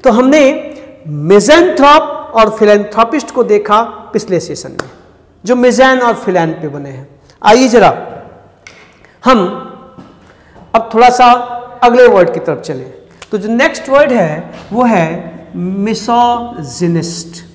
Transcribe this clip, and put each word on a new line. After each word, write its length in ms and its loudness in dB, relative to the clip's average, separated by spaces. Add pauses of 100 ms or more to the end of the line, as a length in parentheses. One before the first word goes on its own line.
तो 60 6
हमने 600 2 (340)
मिज़ैनथ्रोप 1300 2
और 160 2
फिलैंथ्रोपिस्ट 800 0
को 140 -2
देखा 380 0
पिछले 580 -6
सेशन 300 -12
में, 200 -12 (540)
जो 120 0
मिज़ैन 420 4
और 160 0
फिलैन 360 -2
पे 180 -10
बने 220 -12
हैं। 300 -20 (220)
आइए 260 2
जरा 540 0 (1000)
हम 220 2 (1300)
अब 200 0
थोड़ा 160 6
सा 160 4 (560)
अगले 240 6
वर्ड 280 4
की 60 -8
तरफ 200 -6
चलें। 320 -12 (380)
तो 80 -6
जो 100 -8
नेक्स्ट 400 -4
वर्ड 240 2
है, 380 -4 (220)
वो 120 0
है 500 -2 (220)
मिसोजिनिस्ट। 1900 -4 (100)